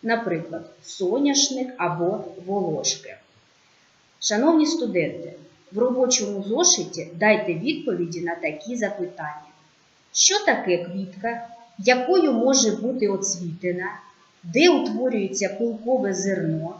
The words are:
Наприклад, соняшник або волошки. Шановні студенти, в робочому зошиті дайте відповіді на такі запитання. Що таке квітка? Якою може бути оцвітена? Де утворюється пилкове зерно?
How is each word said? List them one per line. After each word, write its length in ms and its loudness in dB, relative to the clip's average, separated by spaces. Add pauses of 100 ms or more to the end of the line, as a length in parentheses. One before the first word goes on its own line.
Наприклад, 640 -2 (140)
соняшник 920 0
або 460 0 (220)
волошки. 720 -4 (1040)
Шановні 460 4
студенти, 680 -2 (380)
в 60 -6
робочому 680 0
зошиті 720 0
дайте 400 2
відповіді 680 -4
на 140 -4
такі 400 -6
запитання. 760 -6 (640)
Що 320 2
таке 400 2
квітка? 640 -8 (300)
Якою 560 4
може 380 4
бути 360 -2
оцвітена? 920 -4 (440)
Де 260 6
утворюється 800 0
пилкове 640 -2
зерно? 680 -2